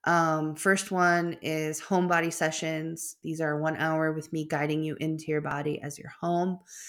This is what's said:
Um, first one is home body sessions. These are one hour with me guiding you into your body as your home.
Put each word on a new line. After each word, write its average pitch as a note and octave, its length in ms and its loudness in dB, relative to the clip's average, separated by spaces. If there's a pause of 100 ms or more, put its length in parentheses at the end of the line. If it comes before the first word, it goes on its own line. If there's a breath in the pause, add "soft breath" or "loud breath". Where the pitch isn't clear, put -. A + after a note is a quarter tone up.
Um, D#3 520 2
first G3 360 2
one F3 500 4
is D#3 380 -2
home F3+ 280 2
body E3 240 2
sessions. D#3+ 920 -2
These D#3+ 180 -6
are D3+ 220 0
one D#3+ 160 0
hour D#3+ 340 2
with D#3 220 -6
me D#3 120 -2
guiding D3+ 380 0
you D#3 160 -2
into D#3 280 -2
your D3+ 140 0
body D3 400 -2
as - 180 -10
your - 100 -14
home. F3 500 0 (300 loud breath)